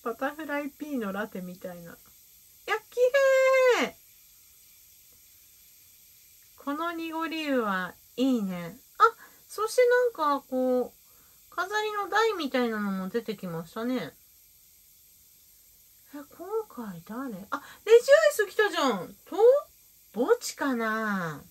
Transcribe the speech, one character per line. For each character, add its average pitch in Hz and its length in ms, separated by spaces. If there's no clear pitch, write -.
バ 233 100
タ 269 220
フ 311 100
ラ 285 140
イ 294 100
ピ 294 280
ー - 20
の 202 120
ラ 202 160
テ 190 140
み 180 140
た 180 180
い 175 80
な。 170 120
い - 20
や、 403 80
綺 - 80
麗！ 233 140
こ 285 180
の 330 160
濁 320 360
り 320 140
湯 285 180
は 190 360
い 254 220
い 208 60
ね。 180 360
あ、 403 40
そ 427 200
し - 100
て 494 100
な 466 480
ん 262 40
か - 80
こ 254 480
う、 - 40
飾 392 320
り 427 100
の 415 160
台 440 260
み 320 180
た 254 120
い 233 60
な 220 100
の 202 120
も 190 180
出 226 140
て 214 120
き 190 120
ま 165 180
し - 80
た 226 100
ね。 240 300
え、 285 40
今 339 100
回 202 340
誰？ 214 480
あ、 - 140
レ 453 160
ジ 508 120
ア 571 40
イ 571 40
ス 415 120
来 370 80
た 415 160
じ 330 80
ゃ 285 120
ん。 175 260
と、 - 100
墓 302 280
地 - 140
か 277 220
な？ 208 760